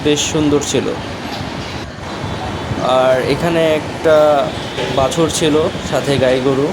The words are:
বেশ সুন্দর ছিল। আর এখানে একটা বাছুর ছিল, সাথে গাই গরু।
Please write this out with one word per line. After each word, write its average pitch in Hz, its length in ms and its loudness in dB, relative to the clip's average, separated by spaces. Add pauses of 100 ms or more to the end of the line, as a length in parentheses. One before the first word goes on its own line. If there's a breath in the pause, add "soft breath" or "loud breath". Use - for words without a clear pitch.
বেশ 147 160 2 (140)
সুন্দর 147 280 2 (100)
ছিল। 120 160 0 (2000)
আর 131 180 4 (180)
এখানে 165 280 0 (180)
একটা 156 380 2 (800)
বাছুর 139 300 2 (120)
ছিল, 151 160 2 (360)
সাথে 135 200 0 (120)
গাই 127 140 4 (100)
গরু। 139 260 2